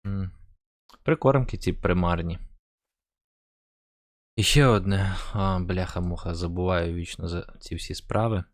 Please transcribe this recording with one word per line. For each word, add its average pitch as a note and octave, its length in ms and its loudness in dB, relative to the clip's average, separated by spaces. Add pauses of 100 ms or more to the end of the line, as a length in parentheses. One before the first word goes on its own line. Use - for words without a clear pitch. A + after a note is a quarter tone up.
м, F#2+ 260 -4 (720)
прикормки C3+ 540 2
ці - 160 -2
примарні. F2 680 0 (2000)
І A2 80 0
ще C#3+ 220 6
одне. G2 500 4 (180)
А, F#2+ 260 0
бляха-муха, F2+ 760 -4
забуваю F2 580 0
вічно E2+ 340 -8
за E2+ 320 -8
ці - 160 -10
всі - 200 -8
справи. G#2+ 480 -2 (100)